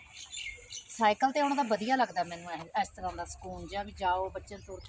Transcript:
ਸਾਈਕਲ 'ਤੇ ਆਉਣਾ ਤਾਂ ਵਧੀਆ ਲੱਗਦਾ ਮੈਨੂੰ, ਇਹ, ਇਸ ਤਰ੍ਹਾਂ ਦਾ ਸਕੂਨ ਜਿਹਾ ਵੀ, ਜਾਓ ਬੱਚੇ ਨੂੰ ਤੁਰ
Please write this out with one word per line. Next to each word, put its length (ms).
ਸਾਈਕਲ 320
'ਤੇ 100
ਆਉਣਾ 160
ਤਾਂ 80
ਵਧੀਆ 320
ਲੱਗਦਾ 280
ਮੈਨੂੰ, 280
ਇਹ, 300
ਇਸ 60
ਤਰ੍ਹਾਂ 260
ਦਾ 120
ਸਕੂਨ 420
ਜਿਹਾ 160
ਵੀ, 140
ਜਾਓ 320
ਬੱਚੇ 260
ਨੂੰ 100
ਤੁਰ 240